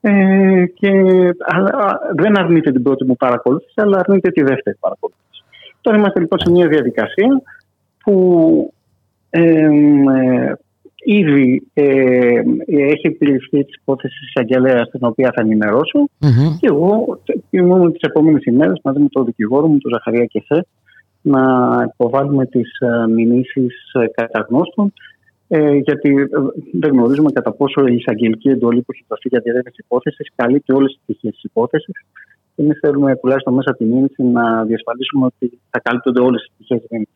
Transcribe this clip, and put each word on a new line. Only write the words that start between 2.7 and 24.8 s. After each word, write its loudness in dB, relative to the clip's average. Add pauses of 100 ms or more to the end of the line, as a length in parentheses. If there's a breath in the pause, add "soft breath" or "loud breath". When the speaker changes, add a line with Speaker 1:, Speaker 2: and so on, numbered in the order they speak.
Speaker 1:
την 0
πρώτη 0
μου 0
παρακολούθηση, -2
αλλά 2
αρνείται 0
τη 0
δεύτερη -2
παρακολούθηση. -8 (580 loud breath)
Τώρα 2
είμαστε 2
λοιπόν -2
σε -2
μια 4
διαδικασία 0 (600 loud breath)
που, 2 (560)
ε, 0
ε, 2 (500)
ήδη, 2
ε, 2 (260)
έχει 0
επιληφθεί -2
της -20
υπόθεσης -8
της -20
εισαγγελέας, 0
την -12
οποία 0
θα -2
ενημερώσω, 0 (200)
Speaker 2:
Μμμ. 2
Speaker 1:
και 0
εγώ 0
τε-, -6 (160)
ήμουν 2
τις -8
επόμενες 2
ημέρες 0
μαζί -4
με 2
τον -2
δικηγόρο -2
μου, 4
τον -4
Ζαχαρία -2
Κεσέ, -4 (560 soft breath)
να 0 (520)
υποβάλουμε -2
τις, -6
ε, -2
μηνύσεις, -2
ε, 0 (100)
κατά -4
γνώστων, -2 (540 soft breath)